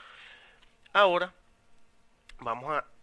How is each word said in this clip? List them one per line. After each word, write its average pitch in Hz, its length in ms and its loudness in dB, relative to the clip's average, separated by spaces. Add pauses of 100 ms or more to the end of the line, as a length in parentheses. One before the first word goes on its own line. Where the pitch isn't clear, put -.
(920)
Ahora 185 420 4 (1080)
vamos 123 320 -6
a 143 140 -2 (180)